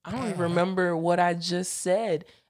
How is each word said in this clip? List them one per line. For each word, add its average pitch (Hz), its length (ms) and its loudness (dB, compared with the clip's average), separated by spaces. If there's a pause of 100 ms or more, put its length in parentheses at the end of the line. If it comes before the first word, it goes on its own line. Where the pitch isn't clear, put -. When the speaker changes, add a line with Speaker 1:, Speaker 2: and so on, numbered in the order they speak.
Speaker 1:
"I - 60 -12
don't 247 120 -4
even 220 100 -4
Speaker 2:
Uh-huh. 180 100 -2
Speaker 1:
remember 175 540 2
what 175 240 2
I 175 140 4
just 175 380 -4
said. 185 520 0 (260)